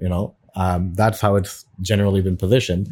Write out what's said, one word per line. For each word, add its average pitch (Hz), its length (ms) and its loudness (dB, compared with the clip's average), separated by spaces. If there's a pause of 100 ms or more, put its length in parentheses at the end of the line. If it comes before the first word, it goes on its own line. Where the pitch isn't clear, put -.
you 92 80 -4
know? 90 260 -2 (220)
Um, 92 380 -2
that's 107 260 0
how 101 140 2
it's 98 300 -2 (160)
generally 98 420 2
been 92 140 0
positioned, 95 560 0